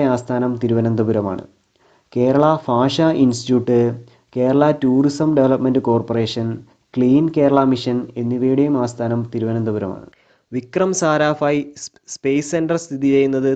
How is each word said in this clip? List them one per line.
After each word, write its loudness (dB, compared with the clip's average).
ആസ്ഥാനം -2
തിരുവനന്തപുരമാണ്. 0
കേരള 2
ഭാഷാ 2
ഇൻസ്റ്റിറ്റ്യൂട്ട്, 0
കേരള 2
ടൂറിസം 2
ഡെവലപ്മെന്റ് 2
കോർപ്പറേഷൻ, -2
ക്ലീൻ 4
കേരള 4
മിഷൻ -2
എന്നിവയുടെയും 0
ആസ്ഥാനം -4
തിരുവനന്തപുരമാണ്. -4
വിക്രം -4
സാരാഭായ് 0
സ്-, -16
സ്പേസ് -2
സെന്റർ -2
സ്ഥിതി -2
ചെയ്യുന്നത് 2